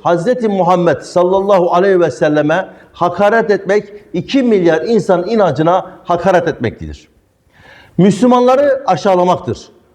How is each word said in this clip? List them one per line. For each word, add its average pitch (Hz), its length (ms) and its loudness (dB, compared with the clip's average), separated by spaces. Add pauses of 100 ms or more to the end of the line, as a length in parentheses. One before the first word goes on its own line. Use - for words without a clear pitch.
Hazreti 214 460 -2
Muhammed 180 520 0
sallallahu 185 720 0
aleyhi 185 280 2
ve 165 100 0
selleme 151 580 -2 (240)
hakaret 202 580 0
etmek, 202 420 -2 (200)
iki 254 300 -2
milyar 180 400 2
insan 185 460 0
inancına 175 600 0 (140)
hakaret 175 440 0
etmektedir. 85 600 -8 (880)
Müslümanları 247 880 2
aşağılamaktır. 180 840 -2 (260)